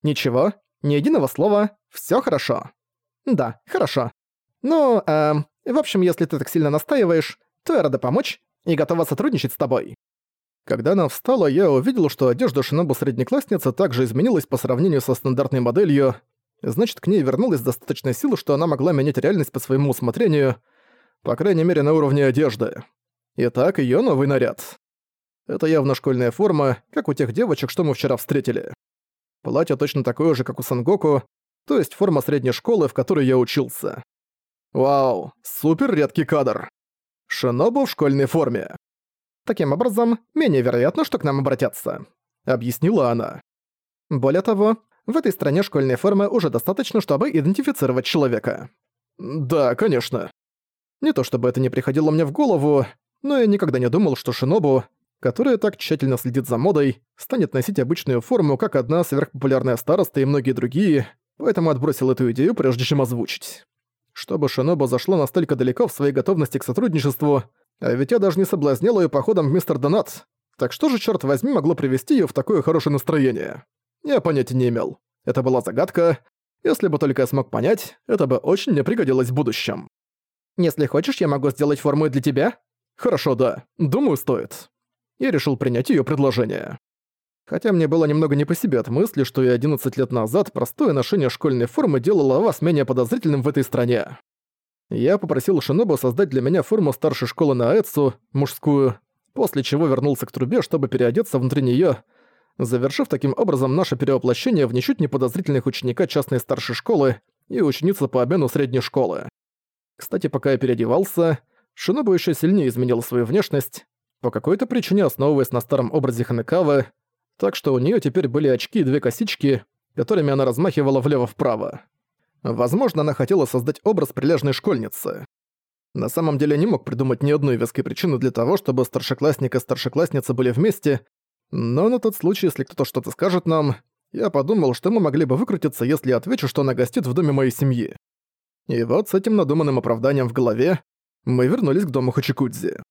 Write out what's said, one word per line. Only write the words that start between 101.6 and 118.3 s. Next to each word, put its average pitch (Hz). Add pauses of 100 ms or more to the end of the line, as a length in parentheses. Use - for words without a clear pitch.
неё, 135 (580)
завершив 127
таким 135
образом 135
наше 175
перевоплощение 135
в 113
ничуть 127
не 151
подозрительных 135
ученика 127
частной 135
старшей -
школы 139 (260)
и 240
ученицу 151
по 127
обмену 139
средней 131
школы. - (640)
Кстати, -
пока 135
я 127
переодевался, 135 (340)
Шинобу 220
ещё 170
сильнее 170
изменил 120
свою 120
внешность. 143 (340)
По 123
какой-то 196
причине 208
основываясь 139
на 120
старом 123
образе 127
Ханекавы, 143 (500)
так 196
что 139
у 127
неё 190
теперь 143
были 139